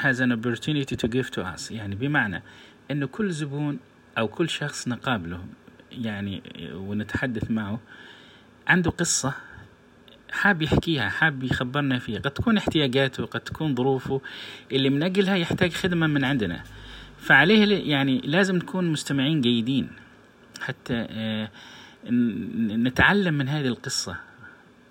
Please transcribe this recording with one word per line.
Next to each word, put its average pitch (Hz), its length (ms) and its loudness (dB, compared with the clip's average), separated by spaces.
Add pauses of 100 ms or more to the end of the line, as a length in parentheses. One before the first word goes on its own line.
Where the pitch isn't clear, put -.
has 131 180 2
an 127 120 4
opportunity 123 640 -2
to 120 120 0
give 123 220 -2
to 90 240 -6
us." - 160 -12
يعني 104 240 -6
بمعنى 127 480 0 (480)
إنه 143 160 -2
كل 196 240 -4
زبون 147 480 -4 (400)
أو 113 100 2
كل 170 200 -2
شخص - 400 -6
نقابله، 92 560 -4 (480)
يعني، 101 500 -6 (300)
ونتحدث 101 800 -4
معه، 110 300 -2 (840)
عنده 170 240 4
قصة - 440 -2 (960)
حاب 185 300 2
يحكيها، 139 460 2
حاب 139 340 0
يخبرنا 131 560 0
فيها. 113 220 -6
قد 139 100 -2
تكون - 260 2
احتياجاته، 135 680 2
قد 113 140 -4
تكون - 340 -4
ظروفه 135 460 0 (520)
اللي 135 180 2
من 139 120 2
أجلها 190 340 2
يحتاج 170 360 2
خدمة 175 340 0
من 147 180 2
عندنا. 113 380 0 (560)
فعليه 175 460 8
ل-، 196 240 2
يعني 139 360 2
لازم 185 320 2
نكون 175 360 0
مستمعين 143 480 0
جيدين 120 480 2 (720)
حتى، 123 480 -4
آه، 110 400 -4 (600)
ن-، 113 760 0
نتعلم 165 480 4
من 139 140 0
هذه 147 180 0
القصة 104 500 -4 (760)